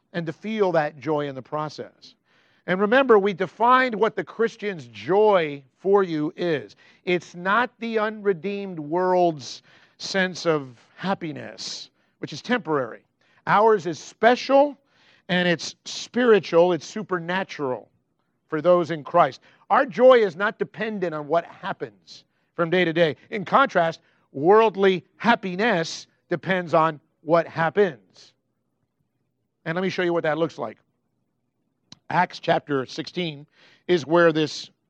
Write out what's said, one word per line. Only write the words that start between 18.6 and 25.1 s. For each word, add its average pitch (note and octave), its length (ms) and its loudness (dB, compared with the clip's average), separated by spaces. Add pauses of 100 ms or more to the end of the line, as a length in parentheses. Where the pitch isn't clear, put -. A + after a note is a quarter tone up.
those E3+ 320 4
in D#3 100 -6
Christ. D3+ 380 2 (300)
Our B3 160 2
joy B3 320 6
is G3 180 0
not G3+ 220 -4
dependent F#3 560 -6
on D3+ 120 -8
what D#3+ 200 0
happens - 800 -14 (300)
from E3 160 -4
day F3+ 140 2
to E3 80 -2
day. D#3+ 240 0 (140)
In G3+ 140 -6
contrast, F#3 560 0 (300)
worldly F#3+ 760 2 (120)